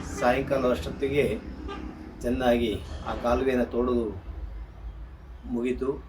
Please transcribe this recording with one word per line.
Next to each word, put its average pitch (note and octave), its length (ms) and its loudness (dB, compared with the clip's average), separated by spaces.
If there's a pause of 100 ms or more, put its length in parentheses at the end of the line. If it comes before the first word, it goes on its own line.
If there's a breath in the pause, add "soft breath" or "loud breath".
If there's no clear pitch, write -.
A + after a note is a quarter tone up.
(200)
ಸಾಯಂಕಾಲ B2+ 520 4
ಅಷ್ಟೊತ್ತಿಗೆ C3+ 680 2 (800)
ಚೆನ್ನಾಗಿ A#2+ 600 4 (260)
ಆ A#2 80 -2
ಕಾಲುವೆಯನ್ನು B2 500 4
ತೋಡೋದು A#2+ 580 0 (1200)
ಮುಗೀತು. B2+ 640 0